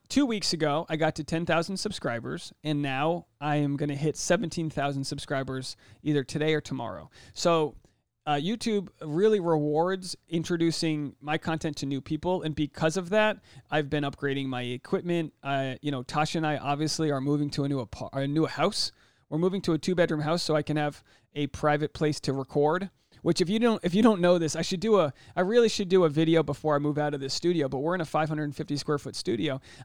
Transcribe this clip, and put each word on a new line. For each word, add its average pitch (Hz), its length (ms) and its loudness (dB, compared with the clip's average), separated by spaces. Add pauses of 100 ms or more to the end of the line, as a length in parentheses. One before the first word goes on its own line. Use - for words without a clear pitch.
two 277 180 4
weeks 220 260 0
ago, 156 360 2
I 160 80 -2
got 156 200 2
to 151 80 -6
ten 165 220 -2
thousand 170 300 0
subscribers, 139 760 -6 (120)
and 147 180 0
now 147 440 -2 (140)
I 147 160 0
am 143 200 2
gonna 143 180 -2
hit 143 220 -2
seventeen 170 520 0
thousand 139 360 -2
subscribers 131 720 -6 (260)
either 147 220 2
today 156 300 0
or 151 60 0
tomorrow. 104 480 -8 (260)
So, 160 420 2 (500)
uh, 151 80 0
YouTube 202 540 -2 (120)
really 190 400 2
rewards 170 760 0 (120)
introducing 165 920 0
my 151 180 -2
content 160 380 -4
to 139 100 -6
new 139 140 -2
people, 165 420 -2
and 156 120 -2
because 156 420 -2
of 175 140 -4
that, 214 280 2 (320)
I've 147 180 0
been 147 160 -2
upgrading 139 420 -2
my 127 160 -4
equipment. 165 680 -2 (100)
Uh, 135 380 -2
you 147 100 -4
know, 131 120 -4
Tasha 175 340 -2
and 160 100 0
I 151 100 0
obviously 147 540 -2
are 139 100 0
moving 147 300 0
to 139 140 -2
a 143 40 -2
new 139 120 -2
apa-, - 320 -10
a 135 140 -2
new 147 200 0
house. - 440 -2 (380)
We're 151 100 -4
moving 185 240 0
to 175 100 0
a 156 60 2
two-bedroom 165 420 0
house 165 220 0
so 156 120 0
I 151 80 2
can 156 140 -2
have 151 260 -4 (320)
a 147 140 -2
private 147 460 0
place 151 260 0
to 139 120 -2
record. 147 580 0 (320)
Which 170 180 2
if 165 80 0
you 220 120 2
don't, 233 240 4
if 170 100 0
you 214 80 6
don't 214 180 6
know 175 180 6
this, 160 180 -2
I 165 60 -2
should 180 180 -4
do 214 180 4
a, 147 140 4 (240)
I 180 60 2
really 226 260 6
should 202 200 -2
do 185 160 6
a 156 40 8
video 160 340 4
before 151 320 -2
I 143 60 2
move 147 180 0
out 147 160 0
of 139 60 -4
this 135 120 -6
studio, 165 360 0
but 135 100 -4
we're 165 160 -2
in 185 60 -2
a 160 40 -2
five 156 240 0
hundred 151 240 -4
fifty 147 240 -6
square 147 220 -2
foot - 160 -12
studio. 135 460 -2 (240)